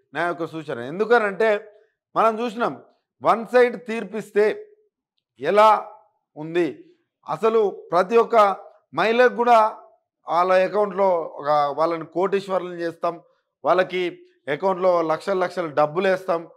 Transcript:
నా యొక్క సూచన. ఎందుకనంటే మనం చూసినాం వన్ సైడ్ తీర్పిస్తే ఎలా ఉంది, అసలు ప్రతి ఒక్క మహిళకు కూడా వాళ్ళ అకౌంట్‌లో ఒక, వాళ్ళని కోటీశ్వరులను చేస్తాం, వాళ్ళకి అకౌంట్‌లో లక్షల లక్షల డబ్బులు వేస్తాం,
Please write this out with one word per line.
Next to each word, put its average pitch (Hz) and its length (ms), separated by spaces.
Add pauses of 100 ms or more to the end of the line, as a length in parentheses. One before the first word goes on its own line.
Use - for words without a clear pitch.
(140)
నా 165 120
యొక్క 170 200
సూచన. 147 320
ఎందుకనంటే 202 920 (440)
మనం 214 240
చూసినాం 208 420 (400)
వన్ 202 240
సైడ్ 240 400
తీర్పిస్తే 214 800 (760)
ఎలా 208 480 (480)
ఉంది, 156 480 (440)
అసలు 214 640
ప్రతి 185 260
ఒక్క 220 400 (380)
మహిళకు 220 400
కూడా 220 420 (520)
వాళ్ళ 175 240
అకౌంట్‌లో 185 680
ఒక, 147 580
వాళ్ళని 165 260
కోటీశ్వరులను 185 680
చేస్తాం, 170 460 (440)
వాళ్ళకి 180 540 (340)
అకౌంట్‌లో 175 500
లక్షల 160 360
లక్షల 175 280
డబ్బులు 151 420
వేస్తాం, 180 480